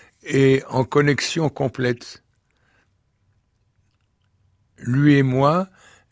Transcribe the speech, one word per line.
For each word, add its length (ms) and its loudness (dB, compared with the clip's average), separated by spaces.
et 420 2
en 160 -2
connexion 640 -2
complète, 720 -6
lui 380 2
et 80 2
moi, 460 0